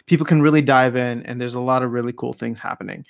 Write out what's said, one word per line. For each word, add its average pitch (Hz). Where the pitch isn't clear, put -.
people 156
can 156
really 151
dive 131
in, 123
and 123
there's 123
a 123
lot 127
of 123
really 120
cool 123
things 117
happening. 98